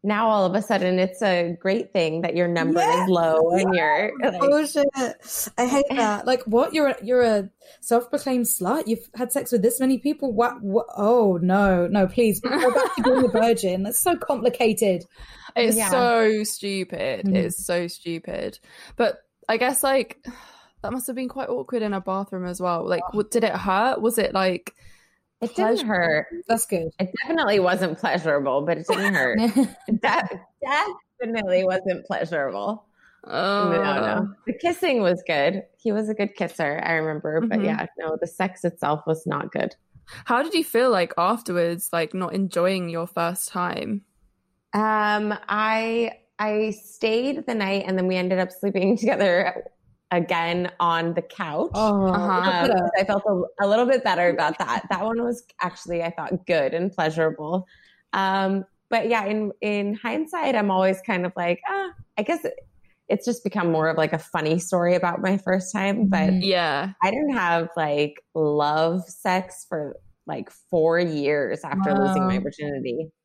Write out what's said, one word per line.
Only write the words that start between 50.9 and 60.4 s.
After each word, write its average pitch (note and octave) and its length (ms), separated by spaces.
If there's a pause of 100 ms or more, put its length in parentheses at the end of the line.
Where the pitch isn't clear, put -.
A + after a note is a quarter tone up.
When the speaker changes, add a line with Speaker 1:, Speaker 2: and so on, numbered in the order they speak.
Speaker 1:
the E3+ 80
couch. E3+ 540
Speaker 2:
Oh, G3+ 320
Speaker 3:
Uh-huh. F#3+ 120 (120)
Speaker 1:
Um, F3+ 360
Speaker 2:
better. F3+ 220 (100)
Speaker 1:
I G3 60
felt G3+ 220
a, G3 380
a - 20
little A3 180
bit B3 180
better F3+ 260
about D#3+ 280
that. A#2+ 320
That F#3 160
one A#3 180
was A#3+ 200 (180)
actually, F3 420
I E3+ 80
thought, F3 360
good D3 260
and F3+ 180
pleasurable. D#3+ 760 (440)
Um, F#3+ 540 (240)
but A3+ 180
yeah, A3+ 180
in, G#3+ 260 (100)
in G#3 320
hindsight, D4 600